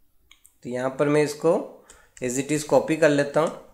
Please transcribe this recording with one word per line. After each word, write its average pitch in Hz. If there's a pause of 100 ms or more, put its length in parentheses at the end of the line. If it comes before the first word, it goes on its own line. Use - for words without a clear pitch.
(640)
तो 127
यहाँ 123
पर 143
मैं 147
इसको 156 (680)
as 127
it 139
is 151
कॉपी 156
कर 156
लेता 143
हूँ। 165 (140)